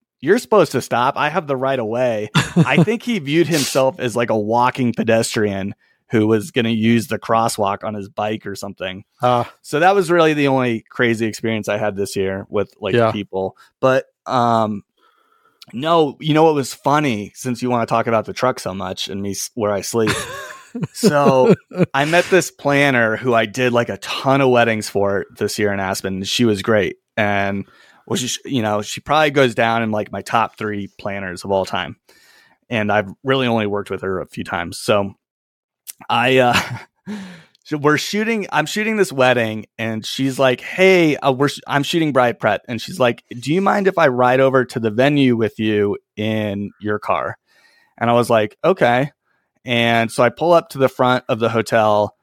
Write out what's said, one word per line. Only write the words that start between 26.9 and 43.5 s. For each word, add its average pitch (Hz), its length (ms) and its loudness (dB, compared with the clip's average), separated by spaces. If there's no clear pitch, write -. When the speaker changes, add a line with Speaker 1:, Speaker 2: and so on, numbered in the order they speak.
Speaker 1:
And 98 500 -2
was 101 140 -4
just, 123 240 -6
you 123 180 -2
know, 104 180 -2
she - 200 -10
probably 151 320 0
goes 131 240 2
down 113 260 2
in, 110 80 -2
like, 107 220 -4
my 98 100 -8
top - 340 -2
three 104 400 -6
planners 98 480 -8
of 98 60 -6
all 95 160 0
time. 90 300 -6
And 107 240 -2
I've 101 180 0
really 135 240 0
only 113 180 0
worked 101 240 -4
with 95 120 -8
her 92 180 -4
a - 80 -10
few - 160 -12
times. 87 340 -8
So 101 360 0
I, 123 300 2
uh, 123 160 4
<laughs> 185 560 -16
so 151 120 -6
we're 147 220 2
shooting, 214 540 -4
I'm 151 140 -2
shooting 214 300 -4
this 185 160 0
wedding, 120 540 0
and 110 300 -6
she's 135 320 -4
like, 127 220 2
"Hey, 180 560 4
uh, 139 160 0
we're 135 160 0
sh-, - 180 -8
I'm 139 160 0
shooting 160 300 0
Bride 123 260 2
Prep." 107 300 0
And 117 120 -6
she's 92 200 -8
like, 120 240 0
"Do 131 120 -4